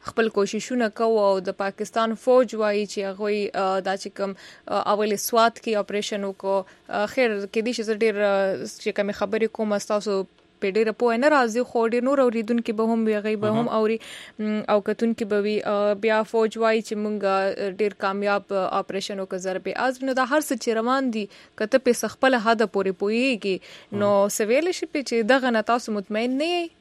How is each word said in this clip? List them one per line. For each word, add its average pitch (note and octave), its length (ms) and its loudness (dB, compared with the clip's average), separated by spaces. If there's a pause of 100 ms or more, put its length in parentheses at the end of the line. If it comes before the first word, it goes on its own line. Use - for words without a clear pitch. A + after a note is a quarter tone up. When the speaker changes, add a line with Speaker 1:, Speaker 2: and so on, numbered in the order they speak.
(100)
Speaker 1:
خپل A3 260 0
کوششونه G#3+ 520 -2 (120)
کوو A3+ 240 2
او G3 240 2
د F#3+ 160 -8
پاکستان A3 500 -2 (120)
فوج B3+ 280 4
وایي G#3 320 0
چې G3 120 -8 (120)
هغوی، G#3 300 -2 (240)
آه، F#3+ 240 0
دا F#3+ 80 -2
چې G3 120 -12 (120)
کوم، G3 160 -4
آه، - 460 -6 (120)
اول G#3 220 0 (100)
سوات A3+ 320 4
کې G#3+ 260 -2
اپریشن G3+ 460 -6
وکړو. G3 260 -2 (320)
آه، G#3 180 -2
خیر، A3 400 0
کېدای A3+ 340 -2
شي - 20 -4
زه G#3+ 120 -2
ډېر، G#3+ 200 2 (160)
آه، G3 240 2 (280)
چې G#3+ 140 -2
کومې G3+ 260 -2
خبرې G#3+ 240 0 (120)
کوم، G#3 200 0
ستاسو G3+ 440 -2 (400)
په G3 140 -2
ډېره A3 160 2 (100)
پوهه A#3 200 2
نه D4 120 4
راځي، B3 280 2 (100)
خو A#3 160 2
ډېر A#3+ 200 0
نور C#4 160 4
اوریدونکي A#3 560 0
به A3+ 120 2
هم A3+ 160 2
وي، G#3+ 100 2
هغوی G#3+ 180 -2
به G#3 120 0
هم G#3+ 80 2
Speaker 2:
مهم. A#3 120 0 (120)
Speaker 1:
اوري، A3 180 2 (400)
م، G#3+ 220 -2 (140)
او G#3 40 6 (100)
کتونکي A3+ 460 0
به G3+ 140 2
وي. G#3+ 80 0 (180)
آه، G#3 200 2 (120)
بیا A3 160 4
فوج A3+ 360 0
وایي A3 240 2
چې A3 200 -6
موږ، G#3+ 220 -4
آه، G3 460 0 (120)
ډېر G#3 100 0 (140)
کامیاب، G3+ 360 0 (100)
آه، F#3+ 120 0 (160)
آپریشن G3 400 -6
وکړ، F#3+ 160 -6 (120)
ضرب F#3 280 -4
عزم. B3+ 300 -2
نو C4 60 -2 (100)
دا - 20 4
هر C#4+ 160 2
څه D4 160 -2
چې - 120 -4 (120)
روان B3+ 300 0
دي، G#3+ 180 -4 (300)
که G#3+ 80 -2
ته B3+ 120 2
پې A#3+ 220 4
څه A3 60 -4 (100)
خپله C4 320 4
حده A3+ 260 4
پورې F#3+ 260 2
پوهېږې، G#3 560 0 (360)
نو G3+ 180 2
Speaker 2:
مهم. G3+ 180 4
Speaker 1:
څه G#3 220 -2
ویلی D#4 220 2
شي - 140 -6
پې D4+ 220 -4
چې A#3+ 60 -2 (220)
دغه B3 200 2
نه A3 60 2
تاسو A3+ 300 -2
مطمئن G#3+ 500 -2
نه E4 140 0
یئ؟ E4+ 100 -2 (140)